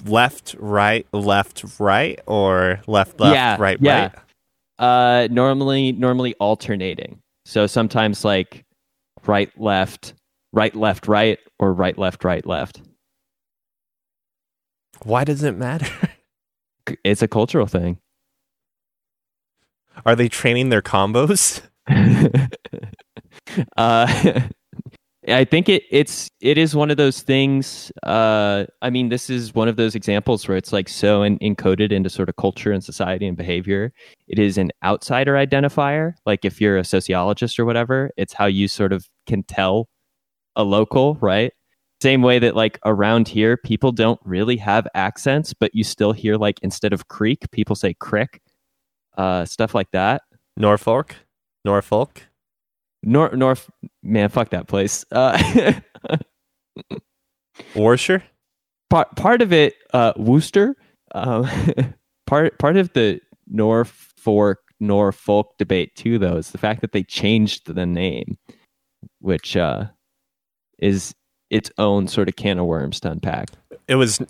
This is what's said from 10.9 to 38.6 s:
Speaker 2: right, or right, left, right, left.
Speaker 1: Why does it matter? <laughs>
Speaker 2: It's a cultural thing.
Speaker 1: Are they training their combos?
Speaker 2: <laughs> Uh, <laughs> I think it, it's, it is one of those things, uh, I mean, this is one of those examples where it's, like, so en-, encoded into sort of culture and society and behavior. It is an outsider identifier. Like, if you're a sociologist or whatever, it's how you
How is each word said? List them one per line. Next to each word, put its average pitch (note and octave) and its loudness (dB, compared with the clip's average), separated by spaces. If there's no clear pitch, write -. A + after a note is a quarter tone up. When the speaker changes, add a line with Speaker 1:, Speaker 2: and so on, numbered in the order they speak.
Speaker 2:
right, G#2+ 2
or G2 0
right, F2+ -2
left, F#2 -4
right, F2+ -2
left. D#2 -8
Speaker 1:
Why A2+ 0
does C#3+ -4
it B2 -2
matter? B2+ -6
<laughs> - -18
Speaker 2:
It's G2+ 0
a A2+ 2
cultural A2+ 0
thing. F2 -4
Speaker 1:
Are A#2 4
they A#2+ 2
training B2 0
their A2 2
combos? A#2+ 0
Speaker 2:
<laughs> C3+ 4
Uh, A#2 4
<laughs> B2 0
I C3 4
think D#3 2
it, F#3+ 4
it's, - 0
it C#3+ 2
is D#3 2
one D3 2
of D3 -2
those C#3 0
things, C3+ -2
uh, G#2 2
I B2 -4
mean, B2 0
this B2 -6
is A#2+ -6
one A2+ 2
of A2+ 0
those A2+ 0
examples G#2 -2
where F#2+ -2
it's, - -8
like, G2 -2
so G#2 2
en-, G#2 2
encoded G2+ 0
into F#2+ 0
sort F2+ -4
of E2+ -6
culture - -2
and F#2+ -2
society F#2 -6
and F2+ -6
behavior. F#2 -4
It G2 -4
is G2+ 2
an F#2 0
outsider B2+ -2
identifier. C#3+ 0
Like, G2+ -2
if F#2+ -4
you're G2+ 4
a F#2 0
sociologist F#2+ -2
or A#2 0
whatever, A#2+ -2
it's - -8
how G#2 -2
you G2 2